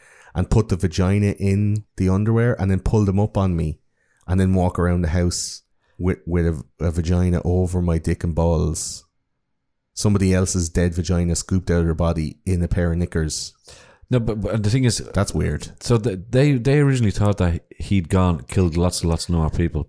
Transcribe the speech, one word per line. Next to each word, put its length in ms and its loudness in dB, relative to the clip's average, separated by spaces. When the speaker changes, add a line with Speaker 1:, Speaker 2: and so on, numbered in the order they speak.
Speaker 1:
and 140 -2
put 200 2
the 60 0
vagina 520 0
in 460 0
the 140 0
underwear 520 2
and 80 0
then 120 2
pull 240 2
them 140 2
up 180 -2
on 180 2
me 240 -2
and 140 0
then 120 4
walk 240 0
around 260 2
the 60 0
house 520 -2
with, 280 -2
with 220 0
a, 160 -2
a 60 2
vagina 540 0
over 360 0
my 160 0
dick 280 -2
and 100 -2
balls. 720 -2
Somebody 400 2
else's 360 0
dead 240 0
vagina 420 -2
scooped 360 -2
out 100 2
of 40 0
her 80 0
body 520 -2
in 160 0
a 60 0
pair 240 0
of 60 -2
knickers." 560 -4
Speaker 2:
No, 120 2
but, 180 -4
but 240 -2
the 60 0
thing 160 2
is, 140 2
Speaker 1:
That's 340 -2
weird. 340 -2
Speaker 2:
so 140 2
the, 180 -2
they, 240 4
they 260 2
originally 320 2
thought 280 0
that 260 0
he'd 300 0
gone, 360 2
killed 340 0
lots 240 0
and 80 0
lots 180 -2
more 220 0
people, 400 -2